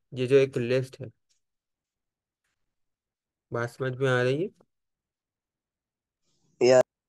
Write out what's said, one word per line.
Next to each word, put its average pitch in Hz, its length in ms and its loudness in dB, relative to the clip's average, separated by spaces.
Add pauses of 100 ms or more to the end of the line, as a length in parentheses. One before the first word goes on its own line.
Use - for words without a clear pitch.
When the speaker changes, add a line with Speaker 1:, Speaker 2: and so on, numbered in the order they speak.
(140)
Speaker 1:
ये 127 120 -4
जो 135 100 2
एक 135 220 2
list 127 420 -4
है। 113 100 -16 (2500)
बात 120 180 -6
समझ 131 260 -8
में 135 140 -2
आ 123 120 0
रही 135 200 -2
है? 214 60 -6 (2000)
Speaker 2:
या। 127 200 6 (280)